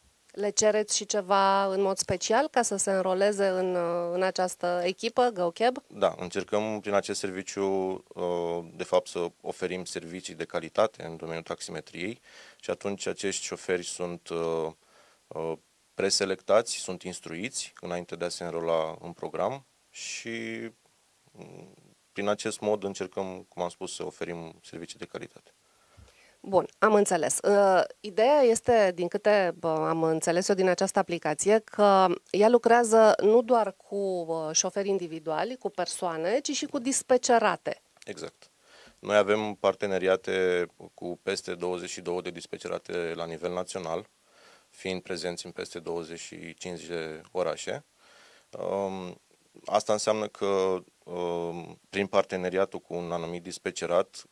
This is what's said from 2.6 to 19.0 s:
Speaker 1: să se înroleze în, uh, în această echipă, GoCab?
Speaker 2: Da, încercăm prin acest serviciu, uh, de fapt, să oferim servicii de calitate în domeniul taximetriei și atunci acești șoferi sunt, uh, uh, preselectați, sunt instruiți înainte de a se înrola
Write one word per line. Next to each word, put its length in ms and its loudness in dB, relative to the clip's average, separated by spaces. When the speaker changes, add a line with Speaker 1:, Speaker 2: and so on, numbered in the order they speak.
Speaker 1:
să 140 0
se 160 -2
înroleze 560 2
în, 280 0
uh, 380 -2
în 80 -2
această 640 -2
echipă, 460 0
GoCab? 580 0
Speaker 2:
Da, 320 0
încercăm 600 -2
prin 140 -6
acest 260 0
serviciu, 460 -4
uh, 640 -4
de 100 -10
fapt, 240 2
să 200 -4
oferim 440 -6
servicii 480 -10
de 120 -8
calitate 580 -2
în 120 -10
domeniul 280 -8
taximetriei 800 -10
și 100 -14
atunci 360 -6
acești 400 -4
șoferi 380 -4
sunt, 460 -8
uh, 420 -2
uh, 260 -8
preselectați, 800 0
sunt 280 -10
instruiți 760 -10
înainte 360 -8
de 100 -6
a 40 -2
se 140 -10
înrola 580 -2